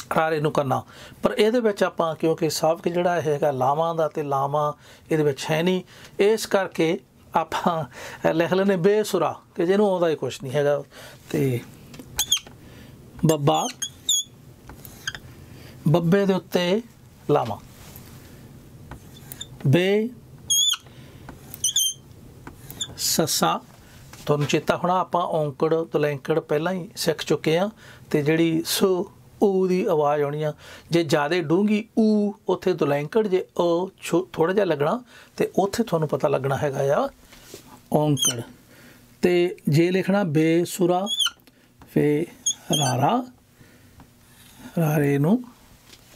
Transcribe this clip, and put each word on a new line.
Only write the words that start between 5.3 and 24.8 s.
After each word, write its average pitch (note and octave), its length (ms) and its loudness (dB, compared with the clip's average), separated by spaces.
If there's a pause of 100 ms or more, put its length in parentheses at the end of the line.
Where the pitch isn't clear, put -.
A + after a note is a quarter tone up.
ਹੈ D#3+ 120 0
ਨਹੀਂ, F#3 180 0 (380)
ਇਸ A3 260 2
ਕਰਕੇ F3 540 0 (360)
ਆਪਾਂ E3 500 -2 (480)
ਲਿਖ E3 200 0
ਲੈਂਦੇ F#3+ 220 2
ਬੇਸੁਰਾ, F#3 640 0 (160)
ਕਿ F3 100 -2
ਜਿਹਨੂੰ G3 240 2
ਆਉਂਦਾ F3 200 2
ਹੀ D3+ 60 0
ਕੁਛ - 280 -8
ਨਹੀਂ B2+ 100 -10
ਹੈਗਾ। C#3+ 300 0 (460)
ਤੇ C3 300 0 (1700)
ਬੱਬਾ, D#3 420 2 (2250)
ਬੱਬੇ E3+ 380 4
ਦੇ F#3+ 80 4
ਉੱਤੇ F3+ 480 0 (500)
ਲਾਵਾਂ, B2+ 260 0 (2000)
ਬੇ, G3 420 2 (3000)
ਸੱਸਾ। - 640 -2 (640)
ਤੁਹਾਨੂੰ D3 220 0
ਚੇਤਾ D#3+ 300 0
ਹੋਣਾ F3+ 220 0